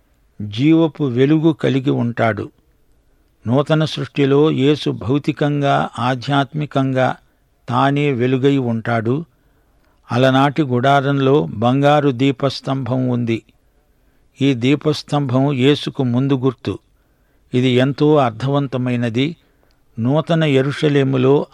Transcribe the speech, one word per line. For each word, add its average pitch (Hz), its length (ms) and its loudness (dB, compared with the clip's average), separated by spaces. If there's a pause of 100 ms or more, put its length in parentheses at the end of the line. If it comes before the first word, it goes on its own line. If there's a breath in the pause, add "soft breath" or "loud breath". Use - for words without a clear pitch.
(420)
జీవపు 151 640 0
వెలుగు 143 480 2
కలిగి 135 380 -2
ఉంటాడు." 113 600 -2 (960)
నూతన 147 380 0
సృష్టిలో 143 680 0
యేసు 143 400 0
భౌతికంగా, 139 1000 -2 (100)
ఆధ్యాత్మికంగా 135 1200 -2 (520)
తానే 139 440 0
వెలుగై 131 440 2
ఉంటాడు. 117 680 -2 (880)
అలనాటి 131 500 2
గుడారంలో 139 840 2
బంగారు 139 640 2
దీపస్తంభం 131 1000 -2
ఉంది. 120 340 -2 (1000)
ఈ 139 120 2
దీపస్తంభం 139 1000 0
యేసుకు 135 520 0
ముందు 127 300 0
గుర్తు. 123 440 -4 (760)
ఇది 127 140 2
ఎంతో 139 480 2
అర్థవంతమైనది. 127 1200 -2 (600)
నూతన 151 460 0
యెరూషలేములో 135 1080 2